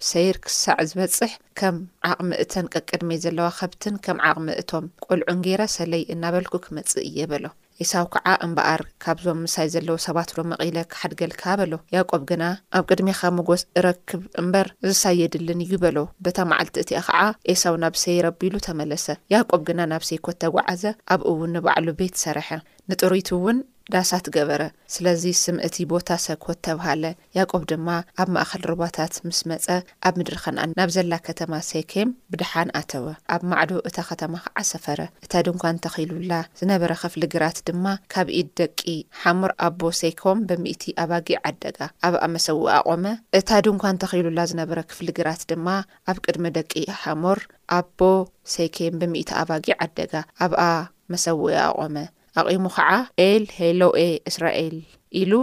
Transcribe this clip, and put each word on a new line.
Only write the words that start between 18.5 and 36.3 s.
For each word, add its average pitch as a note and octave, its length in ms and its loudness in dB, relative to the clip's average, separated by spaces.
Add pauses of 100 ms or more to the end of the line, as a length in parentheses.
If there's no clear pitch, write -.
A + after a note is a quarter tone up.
ተመለሰ። D#3 460 -4 (220)
ያዕቆብ G3 340 4
ግና E3+ 220 -2
ናብ D#3+ 200 -4
ሰይኮት F3 340 -6
ተጓዓዘ። F3+ 440 0 (260)
ኣብኡ - 200 0
እውን E3 240 0
ንባዕሉ E3 420 2
ቤት F3+ 220 -4
ሰርሐ። D3+ 320 -4 (380)
ንጥሪቱ F#3 440 2
እውን F#3 260 2 (320)
ዳሳት F#3 400 0
ገበረ። D3 320 2 (240)
ስለዚ F3 380 0 (100)
ስም F3 260 0
እቲ E3+ 240 -4
ቦታ E3+ 340 -2
ሰኮት E3 440 -6
ተባሃለ። D#3+ 420 -2 (280)
ያዕቆብ F#3 340 0
ድማ D#3+ 220 -2 (260)
ኣብ F#3 160 0
ማእኸል F3+ 340 0
ሩባታት E3+ 580 -2
ምስ E3+ 220 -6
መጸ D#3+ 220 -6 (380)
ኣብ F3+ 120 4
ምድሪ F3 220 -4
ከነዓን D#3+ 360 -4
ናብ F#3 160 2
ዘላ F3 300 0
ከተማ D#3+ 420 -6
ሴኬም G3 480 -2 (180)
ብድሓን E3+ 440 -2
ኣተወ። C#3 340 -6 (240)
ኣብ E3+ 140 0
ማዕዶ E3+ 380 0
እታ - 240 -8
ከተማ E3 340 -6
ከዓ - 240 -6
ሰፈረ። D3+ 360 -4 (220)
እታ F3 220 2
ድንኳን E3+ 380 -2
ተኺሉላ E3+ 500 -4 (240)